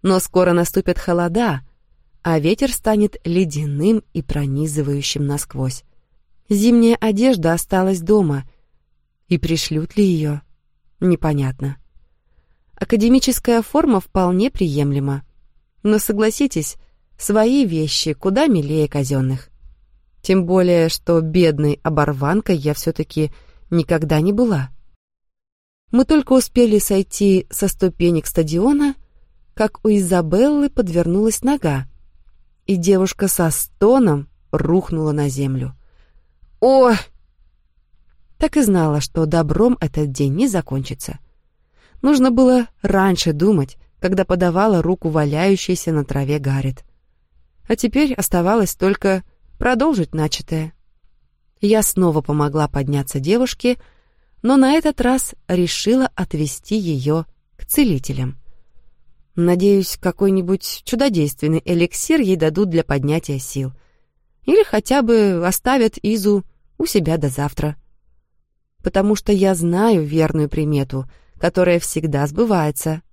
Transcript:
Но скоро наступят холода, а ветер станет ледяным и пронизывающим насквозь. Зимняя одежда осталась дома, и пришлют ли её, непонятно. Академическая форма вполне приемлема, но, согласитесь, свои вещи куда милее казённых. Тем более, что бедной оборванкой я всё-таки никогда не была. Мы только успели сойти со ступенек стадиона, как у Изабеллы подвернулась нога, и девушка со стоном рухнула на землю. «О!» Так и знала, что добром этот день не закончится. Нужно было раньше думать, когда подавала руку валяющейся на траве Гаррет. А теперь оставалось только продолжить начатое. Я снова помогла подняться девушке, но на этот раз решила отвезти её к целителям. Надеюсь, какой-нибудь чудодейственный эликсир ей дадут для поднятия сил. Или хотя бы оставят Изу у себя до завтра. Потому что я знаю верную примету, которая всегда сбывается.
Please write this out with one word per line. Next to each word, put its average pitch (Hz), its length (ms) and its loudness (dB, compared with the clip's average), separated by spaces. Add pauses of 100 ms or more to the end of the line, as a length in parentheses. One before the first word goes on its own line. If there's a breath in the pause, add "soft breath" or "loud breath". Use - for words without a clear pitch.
Но 185 160 2
скоро 180 340 2
наступят 175 460 0
холода, 175 600 -2 (600)
а 165 160 0
ветер 220 340 0
станет 214 520 0
ледяным 165 800 0 (100)
и 165 100 -6
пронизывающим 143 1040 -4
насквозь. 131 580 -6 (640)
Зимняя 233 480 4
одежда 208 560 0
осталась 185 480 -2
дома, 165 440 0 (840)
и 175 100 0
пришлют 160 580 -4
ли 208 80 4
её, 151 360 -2 (580)
непонятно. 139 760 -2 (1000)
Академическая 233 880 2
форма 285 380 2
вполне 185 500 0
приемлема, 139 760 -2 (580)
но, 208 160 2
согласитесь, 214 760 -2 (400)
свои 233 480 2
вещи 160 500 -2
куда 214 320 0
милее 156 420 0
казённых. 131 640 -4 (680)
Тем 185 240 0
более, 175 420 4
что 165 320 0
бедной 156 640 0
оборванкой 151 720 0
я 147 180 -2
всё-таки 156 580 -4 (380 soft breath)
никогда 156 500 0
не 185 120 0
была. 202 380 0 (1200)
Мы 254 140 4
только 302 280 2
успели 240 460 4
сойти 196 720 0
со - 180 -2
ступенек 170 580 0
стадиона, 240 680 0 (600)
как - 300 -4
у 220 40 2
Изабеллы 202 840 2
подвернулась 180 720 -2
нога, 165 440 -2 (800)
и 196 100 0
девушка 190 520 0
со 170 220 0
стоном 196 800 2 (240)
рухнула 156 600 -2
на 147 160 -2
землю. 131 480 -6 (840)
«О!» 254 320 6 (1500)
Так 302 180 0
и 302 60 4
знала, 160 380 2
что 160 260 -2
добром 165 540 2
этот 151 320 -4
день 139 220 -2
не 240 140 0
закончится. 135 680 -6 (840)
Нужно 262 300 4
было 254 360 4 (140)
раньше 190 520 0
думать, 156 440 0 (240)
когда 185 240 0
подавала 180 580 2
руку 170 280 -2
валяющейся 160 840 0
на 147 120 -2
траве 139 340 -4
Гаррет. 135 460 -4 (840)
А 226 80 0
теперь 262 380 0
оставалось 190 600 0
только 190 480 -2 (400)
продолжить 247 500 0
начатое. 160 600 -6 (880)
Я 208 240 2
снова 165 360 0
помогла 147 460 -2
подняться 139 540 -4
девушке, 240 560 0 (640)
но 254 140 2
на 262 160 4
этот 302 280 0
раз 254 360 -2 (100)
решила 202 720 0
отвезти 156 600 -6
её 160 500 -2 (300)
к - 80 -14
целителям. 135 760 -2 (960)
Надеюсь, 180 640 2
какой-нибудь 190 840 -2
чудодейственный 160 800 0
эликсир 175 560 0
ей 190 140 2
дадут 160 360 0
для 165 120 0
поднятия 143 560 -2
сил. 131 320 -8 (720)
Или 392 220 4
хотя 254 360 0
бы 208 460 2
оставят 233 560 0
Изу 208 400 0 (340)
у 330 100 -4
себя 165 300 0
до 147 120 -2
завтра. 147 480 -6 (1080)
Потому 202 320 0
что - 160 -2
я 190 240 4
знаю 175 480 2
верную 151 460 0
примету, 139 600 -4 (300 soft breath)
которая 175 400 2
всегда 147 480 -4
сбывается. 160 760 -2 (100)